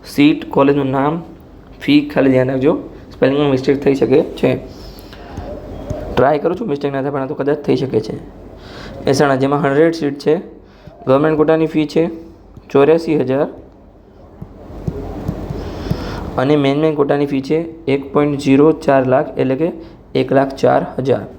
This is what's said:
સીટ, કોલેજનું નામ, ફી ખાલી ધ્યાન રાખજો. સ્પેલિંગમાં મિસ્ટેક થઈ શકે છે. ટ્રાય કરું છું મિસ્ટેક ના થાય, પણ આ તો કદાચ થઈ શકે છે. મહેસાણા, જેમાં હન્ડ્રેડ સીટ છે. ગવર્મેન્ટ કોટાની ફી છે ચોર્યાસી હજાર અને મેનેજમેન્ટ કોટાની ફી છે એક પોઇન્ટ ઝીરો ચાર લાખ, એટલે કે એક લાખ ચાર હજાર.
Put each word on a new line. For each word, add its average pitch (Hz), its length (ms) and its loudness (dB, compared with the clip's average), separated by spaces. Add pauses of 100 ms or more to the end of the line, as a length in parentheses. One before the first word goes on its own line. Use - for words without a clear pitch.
(140)
સીટ, 151 260 4 (160)
કોલેજનું 139 400 4
નામ, 139 180 0 (680)
ફી 147 180 4 (120)
ખાલી 135 220 2
ધ્યાન 127 200 2
રાખજો. 135 200 2 (400)
સ્પેલિંગમાં 139 400 2
મિસ્ટેક 135 300 2
થઈ 139 160 4
શકે 127 200 4 (200)
છે. 139 100 2 (1600)
ટ્રાય 139 280 2
કરું 175 160 -2
છું 226 140 -6
મિસ્ટેક 143 220 -4
ના 135 80 -4
થાય, 143 140 -4
પણ 135 100 -2
આ 139 60 -8
તો 147 80 -6
કદાચ 147 260 0
થઈ 131 160 2
શકે 110 260 -2
છે. - 80 -8 (920)
મહેસાણા, 139 360 2
જેમાં 139 220 0
હન્ડ્રેડ 151 360 4
સીટ 143 240 -4
છે. 147 100 2 (720)
ગવર્મેન્ટ 151 340 4
કોટાની 160 340 2
ફી 156 200 0
છે 160 100 2 (680)
ચોર્યાસી 156 500 4
હજાર 135 260 0 (3000)
અને 143 220 4
મેનેજમેન્ટ 147 360 2
કોટાની 143 320 2
ફી 135 160 -2
છે 156 100 2 (360)
એક 139 80 0 (120)
પોઇન્ટ 147 300 2
ઝીરો 139 240 6 (180)
ચાર 135 180 4 (100)
લાખ, 147 160 2 (100)
એટલે 131 220 0
કે 170 80 0 (500)
એક 127 80 0 (100)
લાખ 135 140 2 (100)
ચાર 131 200 4 (260)
હજાર. 117 160 0 (160)